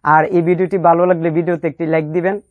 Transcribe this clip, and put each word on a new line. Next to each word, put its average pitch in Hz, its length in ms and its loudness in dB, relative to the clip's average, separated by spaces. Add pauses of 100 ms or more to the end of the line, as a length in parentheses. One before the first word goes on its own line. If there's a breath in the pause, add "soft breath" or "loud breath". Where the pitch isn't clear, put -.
আর 151 200 4 (120)
এই 170 140 4
ভিডিওটি 180 280 -2 (100)
ভালো 170 220 4
লাগলে 170 280 0
ভিডিওতে 170 340 -4
একটি 165 220 -8
লাইক 160 120 -2 (100)
দিবেন 180 200 -2 (160)